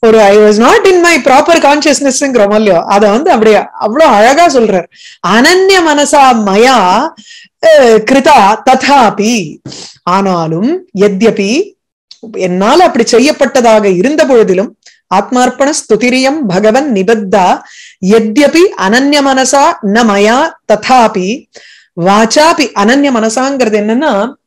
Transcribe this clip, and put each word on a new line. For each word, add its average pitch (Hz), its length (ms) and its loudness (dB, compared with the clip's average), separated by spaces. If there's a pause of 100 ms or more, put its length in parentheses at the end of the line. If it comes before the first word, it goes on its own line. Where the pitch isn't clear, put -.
ஒரு 220 200 4
I 202 180 4
was 214 260 4
not 392 240 2
in 370 120 2
my 339 180 0
proper 285 420 2
consciousness-ங்கிறோம் 277 920 0
இல்லையோ, 196 300 0
அத 208 260 0
வந்து 285 200 0
அப்படியே 220 340 2 (140)
அவ்வளவு 262 360 0
அழகா 262 320 2
சொல்றார். 214 400 0 (420)
அனன்ய 370 600 2
மனசா 285 440 2
மயா, 220 760 0 (580)
அஹ், 262 320 4 (120)
கிருதா 254 500 2 (100)
ததாபி. 226 880 0 (440)
ஆனாலும், 185 840 -4 (100)
யத்யபி, 208 760 -2 (560)
என்னால் 190 480 -2
அப்படி 269 300 0
செய்யப்பட்டதாக 233 840 0
இருந்த 294 280 0
பொழுதிலும், 214 440 0 (460)
ஆத்மார்ப்பண 247 580 -2
ஸ்துதிரியம் 254 680 -2 (100)
பகவன் 220 440 -2
நிபத்தா 202 680 -2 (460)
யத்யபி 220 540 2 (180)
அனன்ய 262 440 0
மனசா 277 500 0 (100)
ந 220 220 0
மயா 226 460 0 (220)
ததாபி 208 720 -2 (560)
வாசாபி. 233 720 0
அனன்ய 269 380 0
மனசாங்கிறது 247 680 -2
என்னன்னா 226 540 -2 (140)